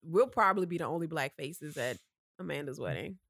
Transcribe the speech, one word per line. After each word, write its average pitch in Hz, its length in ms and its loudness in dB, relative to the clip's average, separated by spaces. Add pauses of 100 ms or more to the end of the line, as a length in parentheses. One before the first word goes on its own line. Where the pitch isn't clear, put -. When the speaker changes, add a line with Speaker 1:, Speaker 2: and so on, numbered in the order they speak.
Speaker 1:
we'll 190 260 4
probably 190 380 4
be 170 120 -4
the 165 60 -2
only 165 220 -2
black 151 300 -2
faces 151 400 -8
at 123 200 -2 (420)
Amanda's 147 400 -6
Speaker 2:
Mm. - 40 -6
Speaker 1:
wedding. 170 360 -4 (120)